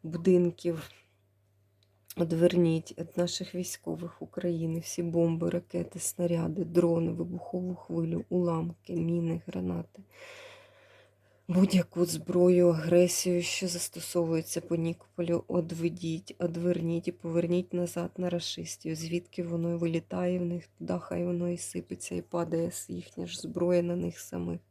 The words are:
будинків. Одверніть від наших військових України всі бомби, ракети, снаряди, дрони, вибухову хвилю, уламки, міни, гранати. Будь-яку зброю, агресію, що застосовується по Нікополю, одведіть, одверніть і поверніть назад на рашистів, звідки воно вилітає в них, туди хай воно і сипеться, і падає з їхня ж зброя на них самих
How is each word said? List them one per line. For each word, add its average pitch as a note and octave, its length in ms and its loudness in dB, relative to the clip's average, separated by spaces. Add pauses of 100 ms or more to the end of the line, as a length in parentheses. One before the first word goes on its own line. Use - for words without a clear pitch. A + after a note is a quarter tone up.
будинків. E3+ 880 2 (1300)
Одверніть E3 800 4
від E3 180 -8
наших F3 380 -2
військових E3+ 680 -8
України E3 580 -2
всі - 220 -6
бомби, E3+ 480 2
ракети, F3 480 -4
снаряди, E3 680 -2
дрони, E3+ 480 4
вибухову F3+ 640 -6
хвилю, E3 540 -4
уламки, E3+ 640 -2
міни, E3 540 0
гранати. F3+ 560 -6 (1500)
Будь-яку F3+ 580 4
зброю, F3 640 6
агресію, F3 760 4
що F3+ 260 -4
застосовується E3 920 -2
по E3+ 160 -2
Нікополю, E3+ 720 -2
одведіть, E3 920 -2
одверніть E3+ 680 0
і F3 40 -4
поверніть E3+ 640 0
назад F3 420 -2
на F3+ 140 -2
рашистів, E3 640 -6
звідки E3+ 480 -6
воно E3+ 360 -2
вилітає F3+ 600 0
в F3 60 0
них, F3 240 -4 (100)
туди F3 220 -2
хай F3 240 -4
воно F3 240 0
і F3 80 -2
сипеться, - 580 -8
і F3 80 -4
падає E3+ 480 -2
з - 200 -12
їхня F3 360 -8
ж E3+ 140 -10
зброя F3 420 2
на F3 140 -2
них F3 220 -4
самих F3 420 -6 (100)